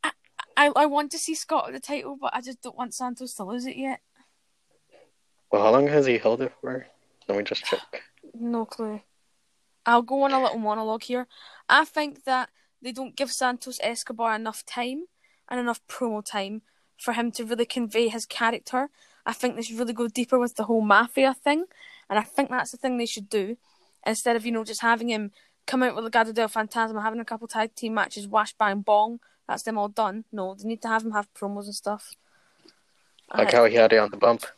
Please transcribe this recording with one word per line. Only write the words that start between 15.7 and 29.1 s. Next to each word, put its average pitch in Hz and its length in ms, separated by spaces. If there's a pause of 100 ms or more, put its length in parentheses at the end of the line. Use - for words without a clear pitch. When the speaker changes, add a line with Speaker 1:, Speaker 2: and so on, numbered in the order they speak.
Speaker 1:
promo 214 360
time 208 380 (420)
for 240 100
him 233 180
to 240 120
really 226 220
convey 233 400
his 220 200
character. 247 640 (360)
I 233 60
think 247 240
they 233 60
should 226 160
really 240 140
go 233 140
deeper 247 320
with 240 160
the 220 100
whole 220 180
mafia 240 520
thing, 302 300 (440)
and 196 80
I 214 60
think - 280
that's 254 200
the 247 60
thing 254 200
they 233 100
should 202 220
do. 214 280 (500)
Instead 226 280
of, 220 120
you 233 60
know, 226 120
just 214 160
having 233 300
him 214 200 (360)
come 254 160
out 247 120
with 220 160
Legado 226 220
del 220 160
Fantasma, 220 540
having 220 180
a 226 40
couple 226 220
tag 226 280
team 226 180
matches, 208 340
whash, 214 280
bang, 208 260
bong, 214 400 (260)